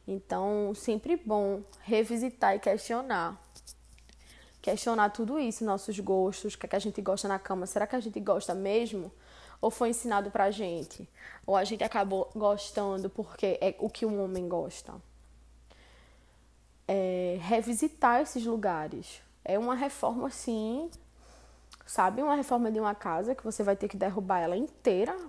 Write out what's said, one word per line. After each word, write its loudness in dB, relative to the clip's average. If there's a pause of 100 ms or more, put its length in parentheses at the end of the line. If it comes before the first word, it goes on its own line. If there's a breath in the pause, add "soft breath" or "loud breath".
Então, -2
sempre -2
bom 0 (180)
revisitar 2
e -2
questionar. -2 (1200 loud breath)
Questionar 2
tudo -2
isso, -2
nossos -2
gostos, 0
o -16
que -10
é -16
que 0
a 2
gente -4
gosta 0
na 0
cama. -4
Será 0
que -4
a 0
gente -6
gosta 2
mesmo? 0 (480 loud breath)
Ou 2
foi 0
ensinado 0
pra 4
gente? -6 (380 loud breath)
Ou 4
a 4
gente -2
acabou 0
gostando 0
porque -2
é 2
o -2
que -2
um 0
homem -4
gosta? -6 (1900 soft breath)
É, 0
revisitar 4
esses -2
lugares. -2 (240)
É 2
uma 0
reforma, -2
sim, -4 (960 loud breath)
sabe? 2
Uma 4
reforma 2
de 0
uma 2
casa -2
que -8
você -4
vai 4
ter -4
que -8
derrubar 0
ela 0
inteira 2 (120)